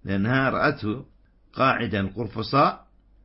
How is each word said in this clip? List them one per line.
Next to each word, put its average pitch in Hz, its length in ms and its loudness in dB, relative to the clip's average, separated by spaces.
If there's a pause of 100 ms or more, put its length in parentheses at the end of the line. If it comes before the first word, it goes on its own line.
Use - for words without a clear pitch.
لأنها 120 440 2
رأته 110 560 -2 (480)
قاعدا 117 460 0
القرفصاء 110 880 -2 (380)